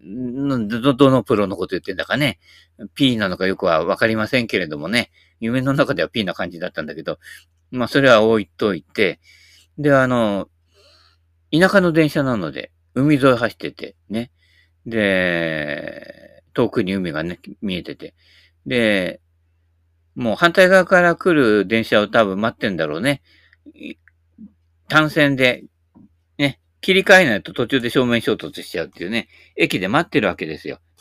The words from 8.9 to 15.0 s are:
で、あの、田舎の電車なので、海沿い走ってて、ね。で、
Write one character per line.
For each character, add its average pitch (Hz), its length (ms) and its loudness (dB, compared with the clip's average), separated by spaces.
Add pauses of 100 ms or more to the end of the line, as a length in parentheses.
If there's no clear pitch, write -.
で、 143 180 2
あ 131 120 4
の、 110 420 0 (1040)
田 175 160 4
舎 196 140 4
の 175 100 2
電 156 160 4
車 147 140 -2
な 127 160 -2
の 78 140 -6
で、 65 200 -14 (220)
海 143 220 2
沿 131 180 4
い - 20 2
走 113 160 -2
っ - 40 -20
て 76 140 -10
て、 - 260 -16 (120)
ね。 113 240 -8 (540)
で、 85 1600 -4 (120)